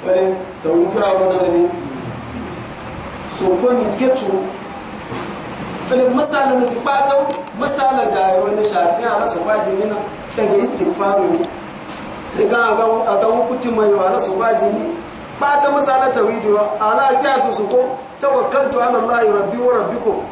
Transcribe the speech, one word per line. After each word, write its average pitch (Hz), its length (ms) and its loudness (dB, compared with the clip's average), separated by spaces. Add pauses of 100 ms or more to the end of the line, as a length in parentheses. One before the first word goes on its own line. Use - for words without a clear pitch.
Wani, 185 300 2 (280)
da 160 60 -2
wani 170 180 4
kira 202 200 0
wani 185 320 2
da 185 80 2
ne. 175 220 4 (1700)
So, 370 60 0 (120)
ko 247 140 2
ni 240 140 2 (120)
ke 254 180 2
tu. 196 160 -2 (1600)
Wani 254 140 4 (120)
masala 294 440 2
na 240 60 4
zikpata, 277 500 2 (440)
masala 269 460 0
jaye 190 340 2
wani 208 240 0
shafi 226 400 2
a 220 160 0
rasa 170 200 -2
wajibi 196 500 0
na, 202 60 -4 (420)
daga 202 200 2
istighfaru - 760 0
ne. 339 80 2 (1000)
Daga - 200 2
a 214 180 2
ga, 226 100 2 (260)
a 196 100 2
ga 220 60 2
hukuti 247 420 0
mai 208 240 4
wa 185 160 2
rasa 190 220 0
wajibi. 339 520 0 (560)
Bata 285 320 2
masala 269 400 2
tawhidi 214 360 0
wa, 208 160 4 (160)
ala 262 420 2
biya 269 200 2
tu 254 120 0
su 214 140 -2
ko, 247 300 2 (220)
"توكلت 269 560 0
على 240 220 2
الله 233 240 0 (100)
ربي 202 260 0
وربكم." 240 600 0 (140)